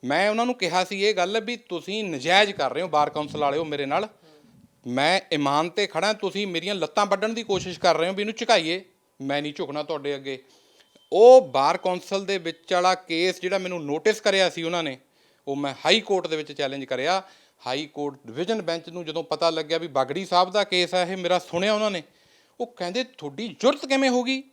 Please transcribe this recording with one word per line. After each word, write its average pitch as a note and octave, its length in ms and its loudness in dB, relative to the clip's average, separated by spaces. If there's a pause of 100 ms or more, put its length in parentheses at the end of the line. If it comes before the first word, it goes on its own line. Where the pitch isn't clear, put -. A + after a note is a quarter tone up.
ਮੈਂ D#3+ 260 2
ਉਹਨਾਂ A3+ 160 0
ਨੂੰ B3 100 -2
ਕਿਹਾ F#3 280 0
ਸੀ G3 200 -4
ਇਹ G#3+ 120 2
ਗੱਲ F#3+ 260 0
ਵੀ A#3 160 -8
ਤੁਸੀਂ F#3+ 460 -8
ਨਜਾਇਜ਼ F3+ 480 2
ਕਰ C3+ 220 -2
ਰਹੇ D3+ 80 -4
ਹੋ, F#3 60 -4
ਬਾਰ D3 220 2
ਕੌਂਸਲ D3+ 300 -6
ਵਾਲਿਓ D3 260 0
ਮੇਰੇ D3 200 -6
ਨਾਲ, F3+ 240 -2 (800)
ਮੈਂ D3 340 2 (100)
ਇਮਾਨ D3 360 0
'ਤੇ F#3+ 200 -2
ਖੜਾ, F#3+ 260 -2
ਤੁਸੀਂ G3+ 340 -4
ਮੇਰੀਆਂ F3+ 280 -4
ਲੱਤਾਂ F#3+ 300 0
ਵੱਢਣ G3 240 0
ਦੀ A3+ 140 -6
ਕੋਸ਼ਿਸ਼ F#3 360 -4
ਕਰ E3+ 180 4
ਰਹੇ E3 120 0
ਹੋ G3 40 -4
ਵੀ G3 80 -6
ਇਹਨੂੰ G#3+ 140 -6
ਝੁਕਾਈਏ, F#3 500 0 (360)
ਮੈਂ C#3 200 -2
ਨਹੀਂ D3+ 120 -8
ਝੁਕਣਾ D3 300 -6
ਤੁਹਾਡੇ C#3+ 320 -6
ਅੱਗੇ। C3+ 280 -10 (680)
ਉਹ B3 280 12
ਬਾਰ C#3+ 360 2
ਕੌਂਸਲ F#3 480 -4
ਦੇ G3 120 -2
ਵਿੱਚ E3 360 -6
ਵਾਲਾ F3+ 220 4
ਕੇਸ F3 460 -2
ਜਿਹੜਾ F#3 160 -2
ਮੈਨੂੰ F3+ 280 -6
ਨੋਟਿਸ D#3+ 360 0
ਕਰਿਆ F#3+ 280 2
ਸੀ E3 140 -8
ਉਹਨਾਂ E3 200 -2
ਨੇ, C3+ 140 -8 (500)
ਉਹ C#3 80 -4
ਮੈਂ C#3+ 180 -6 (120)
ਹਾਈ G3 140 6
ਕੋਰਟ F#3+ 280 -2
ਦੇ D#3 100 -2
ਵਿੱਚ D3 140 -8
ਚੈਲੰਜ C#3 340 -6
ਕਰਿਆ। D3+ 380 -2 (440)
ਹਾਈ C#3 180 -4
ਕੋਰਟ C#3+ 300 -8 (120)
ਡਿਵੀਜ਼ਨ F3+ 340 -4
ਬੈਂਚ E3 280 -6
ਨੂੰ E3+ 160 -12
ਜਦੋਂ D#3 180 -6
ਪਤਾ E3+ 260 0
ਲੱਗਿਆ D#3+ 280 -2
ਵੀ E3 100 -6
ਬਾਗੜੀ C#3 380 -2
ਸਾਹਿਬ F#3 260 2
ਦਾ G3+ 120 0
ਕੇਸ F3+ 300 0
ਆ F#3 80 2
ਇਹ, F3+ 160 -2
ਮੇਰਾ F3+ 220 0
ਸੁਣਿਆ F#3 340 -2
ਉਹਨਾਂ G#3+ 180 0
ਨੇ, E3+ 120 -6 (560)
ਉਹ A#3+ 80 -6
ਕਹਿੰਦੇ F#3+ 360 -6
ਤੁਹਾਡੀ D#3+ 560 -10
ਜੁਰਤ C#4+ 260 2
ਕਿਵੇਂ C4+ 240 4
ਹੋ B3 140 2
ਗਈ? C4 300 -2